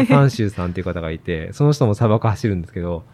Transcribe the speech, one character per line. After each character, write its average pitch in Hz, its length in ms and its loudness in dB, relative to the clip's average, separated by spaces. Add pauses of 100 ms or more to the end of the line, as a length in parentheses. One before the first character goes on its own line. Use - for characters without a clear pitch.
三 139 240 6
州 107 200 -2
さ 90 180 -6
ん 87 40 -4
っ - 20 -10
て 92 80 -6
い - 20 -8
う - 0 -
方 87 160 -6
が 82 120 -6
い 80 80 -8
て、 85 340 -8
そ 147 100 -2
の 147 80 6
人 135 160 0
も 104 60 2
砂 110 160 2
漠 113 180 2
走 107 220 -2
る 98 60 0
ん 87 60 -4
で 82 60 -10
す - 60 -20
け 90 80 -8
ど。 85 320 -6